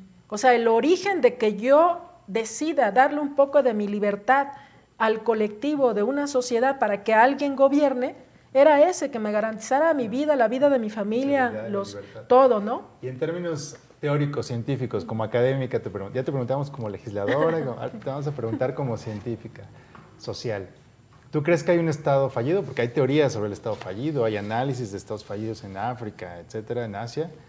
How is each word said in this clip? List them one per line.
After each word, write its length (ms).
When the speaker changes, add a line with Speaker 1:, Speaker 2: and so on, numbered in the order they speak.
Speaker 1:
O 80
sea, 160
el 140
origen 540
de 160
que 180
yo 520
decida 640
darle 280
un 140
poco 300
de 100
mi 140
libertad 640
al 240
colectivo 720
de 80
una 240
sociedad 500
para 260
que 120
alguien 400
gobierne, 600
era 340
ese, 220
que 80
me 140
garantizara 640
mi 120
vida, 280
la 120
vida 220
de 80
mi 140
familia, 540
Speaker 2:
Seguridad 220
y 40
Speaker 1:
los, 240
Speaker 2:
libertad. 320
Speaker 1:
todo, 320
¿no? 240
Speaker 2:
Y 60
en 100
términos 600
teóricos, 460
científicos, 600
como 180
académica, 560
te 100
pregun-, 220
ya 120
te 80
preguntamos 380
como 200
legisladora, 760
como, 240
te 200
vamos 180
a 40
preguntar 440
como 220
científica 640
social. 480
¿Tú 100
crees 220
que 80
hay 80
un 80
Estado 420
fallido? 340
Porque 180
hay 80
teorías 440
sobre 140
el 60
Estado 220
fallido, 500
hay 120
análisis 540
de 60
Estados 260
fallidos 400
en 140
África, 640
etcétera, 460
en 100
Asia. 360